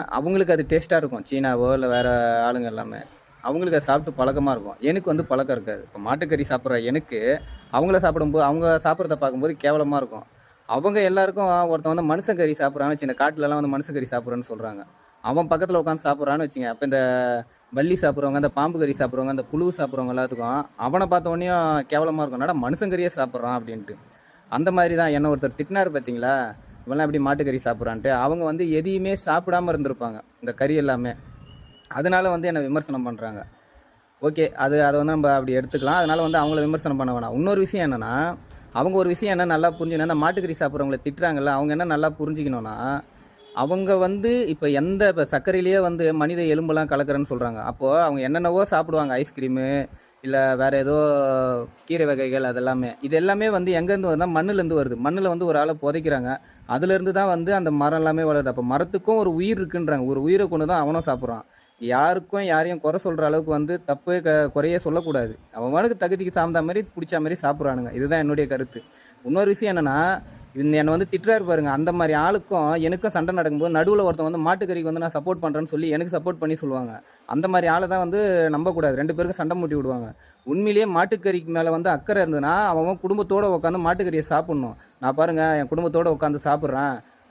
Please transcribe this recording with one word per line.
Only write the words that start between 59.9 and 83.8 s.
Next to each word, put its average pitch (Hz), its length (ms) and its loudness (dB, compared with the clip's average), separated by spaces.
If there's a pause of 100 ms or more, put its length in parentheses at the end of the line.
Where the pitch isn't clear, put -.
ஒரு 135 160 0
உயிரை 185 260 4
கொண்டு 156 180 0
தான் 170 140 2
அவனும் 160 260 0
சாப்பிட்றான். 123 380 -4 (360)
யாருக்கும் 165 640 0
யாரையும் 165 360 0
குறை 156 240 0
சொல்ற 165 180 -2
அளவுக்கு 156 280 2
வந்து 156 340 -2
தப்பு 143 280 -2 (100)
க-, 151 260 4
குறையே 160 300 0
சொல்லக்கூடாது. 156 540 -2 (200)
அவனுக்கு 156 440 0
தகுதிக்கு 180 360 -2
சார்ந்த 170 300 0
மாதிரி 175 260 -2
பிடிச்ச 165 280 -8
மாதிரி 160 240 -2
சாப்பிட்றானுங்க. 139 520 -2
இதுதான் 143 260 0
என்னுடைய 147 300 0
கருத்து. 131 340 -6 (420)
இன்னொரு 180 220 2
விஷயம் 202 300 0
என்னன்னா, 143 200 2 (580)
இந்த 147 220 2
என்னை 151 160 2
வந்து 180 180 2
திட்டுறாரு 202 340 2
பாருங்க, 156 260 0
அந்த 151 220 0
மாதிரி 160 260 2
ஆளுக்கும் 170 640 0
எனக்கும் 180 300 0
சண்டை 170 240 0
நடக்கும்போது 160 400 0
நடுவுல 196 280 4
ஒருத்தன் 160 260 0
வந்து 165 140 -2
மாட்டுக்கறிக்கு 175 480 0
வந்து 165 100 -4
நான் 165 140 -4
சப்போர்ட் 170 280 -4
பண்றேன்னு 156 240 -2
சொல்லி 156 220 -2
எனக்கு 165 280 -2
சப்போர்ட் 165 220 -4
பண்ணி 160 180 -2
சொல்லுவாங்க. 131 360 -6 (340)
அந்த 156 220 0
மாதிரி 180 180 2
ஆளை 175 220 2
தான் 185 100 0
வந்து 180 220 0 (320)
நம்பக்கூடாது, 156 420 0
ரெண்டு 151 200 -2
பேருக்கும் 175 260 -2
சண்டை 165 160 -2
மூட்டி 165 180 -2
விடுவாங்க. 131 340 -4 (360)
உண்மையிலேயே 208 500 2
மாட்டுக்கறிக்கு 180 520 0
மேல 165 240 0
வந்து 170 200 0
அக்கறை 196 320 0
இருந்ததுன்னா, 151 320 0 (100)
அவன் 165 200 2
அவன் 175 180 -2
குடும்பத்தோட 196 480 0
உட்காந்து 170 300 0